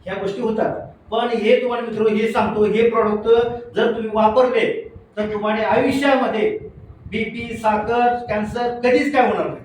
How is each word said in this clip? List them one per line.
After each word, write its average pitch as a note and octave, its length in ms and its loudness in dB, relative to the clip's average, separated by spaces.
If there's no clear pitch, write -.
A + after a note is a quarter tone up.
ह्या F#3 100 -8
गोष्टी G3+ 280 -4
होतात. - 460 -4
पण A#3+ 180 0
हे A#3 340 2
तुम्हाला A#3 280 -4
मित्र G#3+ 160 0
हे G#3+ 220 2
सांगतो, G#3+ 360 0
हे A3+ 260 4
प्रॉडक्ट G#3+ 340 0
जर A3+ 180 2
तुम्ही A3 220 -4
वापरले A3 800 2
तर G#3+ 160 -4
तुम्हाला G#3+ 300 -2
आयुष्यामध्ये A#3 960 2
बीपी, A3+ 460 -6
साखर, A#3+ 720 0
कॅन्सर A#3 520 -4
कधीच C#4+ 340 2
काय B3 120 4
होणार F#3+ 200 -2
नाही. - 180 -8